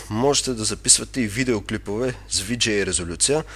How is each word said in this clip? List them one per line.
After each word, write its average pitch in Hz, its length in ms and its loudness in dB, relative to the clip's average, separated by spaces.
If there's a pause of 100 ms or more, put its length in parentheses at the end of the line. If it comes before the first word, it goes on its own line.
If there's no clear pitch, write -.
можете 131 440 2
да 110 100 -6
записвате 117 580 2
и 113 60 2
видеоклипове 107 880 -2 (140)
с - 100 0
V 107 180 -4
G 107 260 2
A - 20 -2
резолюция, 92 580 0 (120)